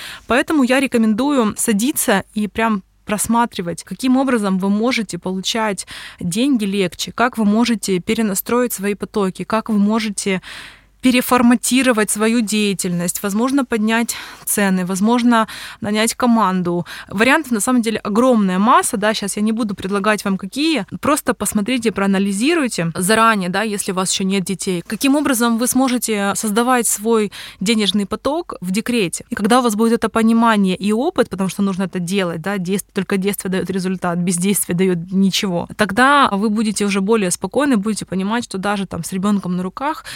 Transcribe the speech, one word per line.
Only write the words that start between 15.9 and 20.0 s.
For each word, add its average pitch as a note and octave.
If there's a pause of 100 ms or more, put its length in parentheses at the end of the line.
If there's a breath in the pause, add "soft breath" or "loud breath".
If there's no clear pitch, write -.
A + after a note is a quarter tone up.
команду. F#3 (240 loud breath)
Вариантов, C4
на A3
самом B3+
деле, A3
огромная G#3
масса, C4
да, G#3+
щас G3+
я G#3
не A3
буду A3
предлагать G3+